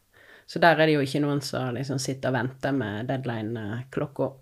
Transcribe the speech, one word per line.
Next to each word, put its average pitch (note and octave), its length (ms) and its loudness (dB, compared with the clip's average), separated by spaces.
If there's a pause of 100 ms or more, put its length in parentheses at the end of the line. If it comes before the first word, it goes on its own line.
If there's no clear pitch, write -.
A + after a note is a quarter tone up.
(480)
Så - 120 -8
der E3+ 200 8
er D#3+ 80 8
det D#3 60 6
jo C#3+ 80 4
ikke C3+ 200 0
noen C#3+ 200 2
som B2+ 340 -4
liksom C3+ 240 -4
sitter C3 300 -4
og C3 60 2
venter B2+ 360 -2
med A2+ 360 -2
deadline-klokka. A#2+ 1300 -4